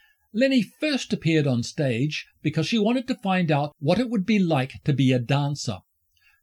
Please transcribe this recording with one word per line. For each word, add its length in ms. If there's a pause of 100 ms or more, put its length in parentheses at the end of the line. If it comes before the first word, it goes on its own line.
(340)
Leni 260
first 520
appeared 340
on 160
stage 640 (160)
because 240
she 120
wanted 280
to 80
find 360
out 280
what 220
it 100
would 160
be 140
like 440
to 80
be 200
a 80
dancer. 580 (640)